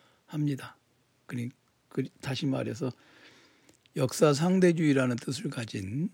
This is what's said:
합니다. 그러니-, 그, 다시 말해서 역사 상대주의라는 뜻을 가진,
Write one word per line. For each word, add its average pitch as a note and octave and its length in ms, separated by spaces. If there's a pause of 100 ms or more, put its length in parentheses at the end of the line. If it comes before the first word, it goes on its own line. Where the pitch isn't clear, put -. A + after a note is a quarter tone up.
(260)
합니다. D3 500 (500)
그러니-, B2 240 (380)
그, C3 200 (120)
다시 C3 260
말해서 B2 460 (1040)
역사 D3 360
상대주의라는 D#3 840
뜻을 C3+ 340
가진, A#2 640